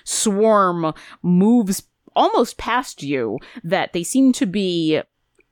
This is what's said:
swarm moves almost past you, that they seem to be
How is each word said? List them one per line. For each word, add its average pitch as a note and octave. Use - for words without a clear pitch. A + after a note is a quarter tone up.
swarm G3
moves F#3+
almost D4+
past -
you, C3
that E3
they F3
seem C4
to C4+
be E3+